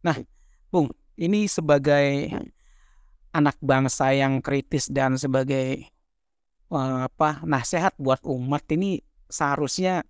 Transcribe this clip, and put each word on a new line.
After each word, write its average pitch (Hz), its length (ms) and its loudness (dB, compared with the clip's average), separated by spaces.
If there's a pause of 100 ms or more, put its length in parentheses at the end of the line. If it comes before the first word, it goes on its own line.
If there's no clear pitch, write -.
Nah, 160 160 0 (560)
Bung, 170 160 2 (320)
ini 208 240 2
sebagai 143 880 2 (1040)
anak 147 240 2
bangsa 135 560 2
yang 135 240 2
kritis 139 480 -2
dan 135 320 0
sebagai, 131 640 -2 (880)
eh, 131 320 -2
apa, 151 400 -2
nasihat 160 560 0
buat 131 240 0
umat 131 480 -2
ini 185 320 -2 (240)
seharusnya 160 800 -2